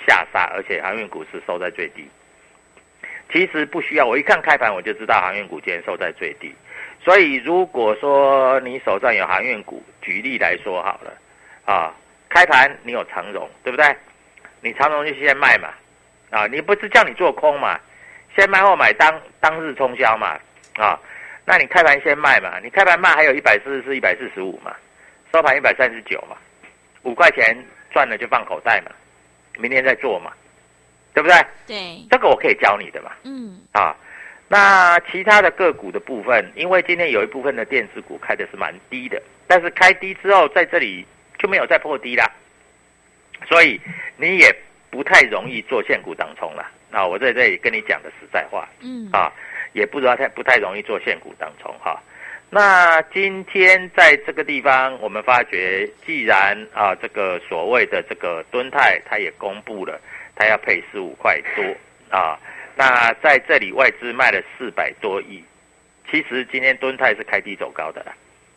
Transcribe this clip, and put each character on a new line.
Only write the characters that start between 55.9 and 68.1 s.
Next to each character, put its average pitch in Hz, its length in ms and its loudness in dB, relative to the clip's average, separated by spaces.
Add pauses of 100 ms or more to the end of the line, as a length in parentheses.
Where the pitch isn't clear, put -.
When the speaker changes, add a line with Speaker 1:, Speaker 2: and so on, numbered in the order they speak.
Speaker 1:
既 156 180 -6
然， 101 320 2 (200)
啊， 104 200 0
这 113 140 -10
个 92 400 -6
所 87 220 -4
谓 117 160 2
的 92 200 -4
这 - 100 -12
个 85 340 -8
敦 127 200 -6
泰， 120 360 2
它 113 100 -6
也 92 220 -6
公 101 240 -10
布 98 240 -12
了， 78 120 -12 (380)
它 107 100 0
要 107 120 2
配 92 340 -4
十 104 80 -10
五 85 140 -12
块 87 260 -2 (160)
多， 104 80 -4 (500)
啊， 82 240 -2 (380)
那 123 340 4 (120)
在 147 160 4 (100)
这 160 80 2
里 101 160 -4
外 120 200 2
资 120 200 -12
卖 123 180 0
了 98 80 0 (200)
四 123 140 -10
百 78 280 -4
多 98 220 -4
亿， 95 200 -20 (680)
其 156 180 -2
实 123 240 -6
今 131 80 -6
天 131 160 0
敦 131 180 -6
泰 123 200 0
是 107 100 -10
开 101 160 -4
低 98 160 -12
走 67 140 -10
高 78 200 -10
的 - 140 -14
啦， - 80 -18 (440)